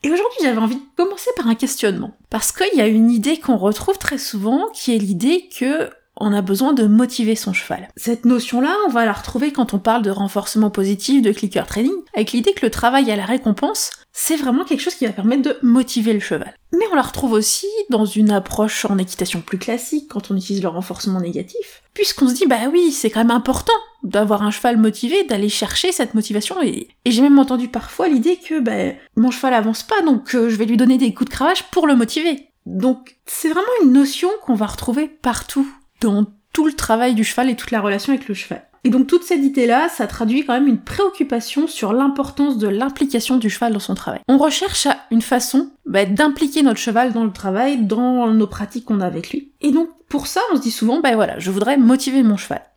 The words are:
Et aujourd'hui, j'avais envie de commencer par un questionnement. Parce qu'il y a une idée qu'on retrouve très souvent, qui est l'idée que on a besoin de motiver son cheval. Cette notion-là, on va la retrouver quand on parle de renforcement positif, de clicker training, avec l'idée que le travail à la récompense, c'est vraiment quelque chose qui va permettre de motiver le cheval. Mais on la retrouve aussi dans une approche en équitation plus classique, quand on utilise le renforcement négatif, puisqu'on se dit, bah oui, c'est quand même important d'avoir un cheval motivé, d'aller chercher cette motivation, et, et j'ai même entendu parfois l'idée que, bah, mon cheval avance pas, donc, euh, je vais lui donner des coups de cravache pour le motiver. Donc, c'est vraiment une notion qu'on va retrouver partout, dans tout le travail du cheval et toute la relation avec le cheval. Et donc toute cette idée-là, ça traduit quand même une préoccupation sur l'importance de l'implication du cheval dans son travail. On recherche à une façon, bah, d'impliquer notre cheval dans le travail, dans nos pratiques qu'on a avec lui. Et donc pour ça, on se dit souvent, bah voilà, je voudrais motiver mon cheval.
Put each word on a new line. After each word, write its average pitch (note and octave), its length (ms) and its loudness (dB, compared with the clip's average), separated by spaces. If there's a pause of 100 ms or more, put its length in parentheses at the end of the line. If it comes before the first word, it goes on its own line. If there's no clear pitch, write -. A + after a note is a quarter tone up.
Et C#4+ 80 -2
aujourd'hui, G#4 320 0
j'avais B3 160 2
envie A3+ 180 0
de C#4 60 -10 (140)
commencer G4 380 -2
par C4 140 -2
un A3+ 60 4
questionnement. G#3 580 -4 (160)
Parce - 240 -4
qu'il F#4+ 260 0
y A3+ 40 6
a G#3+ 40 4
une A3 240 4
idée B3+ 280 0
qu'on B3 180 0
retrouve G#3 400 0
très - 220 -6
souvent, B3 560 -2
qui - 200 -2
est A3+ 40 2
l'idée G#3 500 0
que C#4 400 -4 (340)
on G#3 120 0
a G3+ 80 0
besoin G3 320 0
de A3+ 120 4
motiver A3+ 480 4
son G3 200 -4
cheval. - 420 -8
Cette A#3 300 -4
notion-là, B3+ 500 2 (100)
on D4+ 40 2
va A#3 160 2
la G#3 60 0
retrouver C4+ 400 -4
quand C4 200 -2
on G3+ 60 -2
parle A3+ 240 2
de G3+ 80 0
renforcement G3+ 580 0
positif, G3+ 540 2
de G#3+ 100 4
clicker G3 340 -2
training, B3+ 280 -2 (180)
avec G#3+ 200 -2
l'idée A#3+ 200 0
que C#4 140 -2
le A3 40 2
travail B3 400 2
à G#3 60 0
la G3 80 -4
récompense, B3 680 -2 (220)
c'est - 240 -2
vraiment C#4 280 0
quelque C#4 180 -2
chose - 140 -4
qui B3+ 100 -2
va G#3+ 60 -2
permettre A#3 300 0
de C#4+ 200 0
motiver A#3+ 500 4
le G#3 80 2
cheval. - 340 -6 (180)
Mais F4+ 200 2
on - 20 0
la C#4+ 60 4
retrouve - 320 -2
aussi A3 360 0 (200)
dans G#3+ 160 2
une G#3 280 2
approche G#3 520 -2
en G3+ 140 0
équitation F3+ 420 -4
plus F#3 160 -8
classique, B3 540 -6
quand G3+ 200 -8
on G3 60 0
utilise F#3+ 260 -4
le F#3 60 -2
renforcement F#3 520 -4
négatif, F3+ 640 -8 (100)
puisqu'on E4+ 340 0
se B3 60 0
dit, F#4 120 0
bah B3 240 0
oui, E4+ 220 2
c'est - 160 -2
quand A3 120 -2
même A#3 100 4
important C4 420 0 (300)
d'avoir G#3 400 0
un G#3 80 0
cheval A#3+ 260 0
motivé, A#3+ 480 2
d'aller G#3 240 -2
chercher A3+ 420 -2
cette C#4 220 -2
motivation, G#3+ 480 -2
et, - 280 -2 (180)
et B3 60 2
j'ai A3+ 100 4
même C#4+ 160 8
entendu B3+ 300 2
parfois B3 400 -4
l'idée D4+ 280 2
que, D#4+ 240 -6
bah, G#3+ 340 -2 (220)
mon A#3+ 140 4
cheval B3+ 240 0
avance A3 300 0
pas, G#4 180 0
donc, C4 320 2
euh, A#3 160 2
je A3 60 0
vais A3 100 0
lui A3+ 100 -2
donner B3+ 220 4
des B3+ 160 2
coups - 160 -4
de - 40 -12
cravache E4+ 360 0
pour F4 160 2
le C#4 100 6
motiver. C#4+ 520 -2 (180)
Donc, A3 580 -2
c'est - 240 -6
vraiment F4 180 0 (180)
une B3+ 80 8
notion C#4 360 2 (140)
qu'on B3+ 120 0
va G#3 120 -2
retrouver C4+ 420 -4
partout, C4+ 580 -4 (340)
dans G#3 240 2 (300)
tout D#4 120 2
le D4+ 60 2
travail A#3+ 420 0
du G#3+ 100 2
cheval B3+ 260 0
et A3 60 -2
toute - 160 -8
la A3 100 0
relation G3+ 320 0
avec C4 120 -4
le G#3 60 -6
cheval. - 340 -10 (180)
Et B3+ 40 4
donc C4+ 180 4
toute F4 160 2
cette D4+ 200 0
idée-là, C#4 480 2
ça G#3+ 160 -4
traduit A#3+ 400 -2
quand A#3+ 80 0
même C4+ 120 2
une B3 140 2
préoccupation D#4+ 840 -2
sur G#3+ 260 -4
l'importance C#4 640 0
de G#3 120 0
l'implication B3+ 680 0
du A3 140 2
cheval A#3 240 -2
dans G3+ 60 -2
son - 140 -6
travail. - 320 -8
On C4+ 120 6
recherche D4+ 480 0
à C#4+ 100 2 (140)
une A3+ 100 4
façon, C4 520 0 (120)
bah, G3 220 0
d'impliquer C#4+ 560 0
notre B3+ 180 2
cheval A#3+ 320 0
dans A3+ 120 0
le G#3 80 -2
travail, A3+ 520 -2
dans A#3+ 440 0
nos A3 180 4
pratiques G#3 400 -10
qu'on G3+ 160 0
a F3+ 40 -2
avec E3 220 -6
lui. - 320 -8
Et C#4+ 120 2
donc E4 180 2 (180)
pour C#4 180 -4
ça, - 140 -2 (100)
on D#4+ 60 2
se A#3+ 60 0
dit A#3 80 -2
souvent, A#3+ 300 0
bah B3+ 160 2
voilà, G3 220 0
je F3+ 120 -6
voudrais G#3+ 260 0
motiver C4 460 4
mon G#3+ 160 4
cheval. - 240 -8 (140)